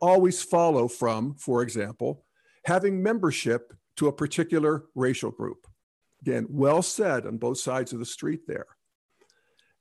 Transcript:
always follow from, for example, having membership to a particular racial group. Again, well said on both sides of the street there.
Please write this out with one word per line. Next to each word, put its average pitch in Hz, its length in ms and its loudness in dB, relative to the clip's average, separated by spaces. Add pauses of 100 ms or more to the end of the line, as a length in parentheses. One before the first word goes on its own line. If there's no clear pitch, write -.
always 185 420 6
follow 160 460 4
from, 120 460 -2
for 120 280 0
example, 117 640 -6 (400)
having 185 380 2
membership 175 720 0 (220)
to 147 120 2
a 143 40 0
particular 151 720 0 (100)
racial 127 360 -2
group. - 360 -10 (560)
Again, 120 260 -2
well 147 340 4
said 151 440 -2
on 107 100 -8
both 120 220 -4
sides 127 340 -4
of 120 60 -8
the 117 80 -8
street 156 400 -8
there. - 200 -8 (1160)